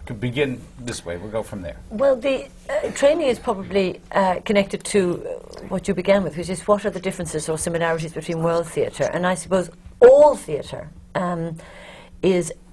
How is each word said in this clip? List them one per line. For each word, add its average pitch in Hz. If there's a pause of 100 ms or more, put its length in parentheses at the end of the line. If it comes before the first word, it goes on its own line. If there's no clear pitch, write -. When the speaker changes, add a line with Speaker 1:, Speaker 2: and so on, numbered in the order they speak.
Speaker 1:
could 107
begin 123 (200)
this 120
way. 87
We'll 101
go 107
from 101
there. 82 (120)
Speaker 2:
Well, 262
the, 262 (220)
uh, 294
training 302
is 233
probably, 190 (120)
uh, 185
connected 202
to, 175
uh, -
what 190
you 196
began 190
with, 147
which 170
is 185
what 208
are 202
the 180
differences 165
or 160
similarities 165
between 165
world 170
theatre? -
And 175
I 185
suppose 175 (300)
all 269
theatre, 151 (240)
um, 170 (640)
is 175 (200)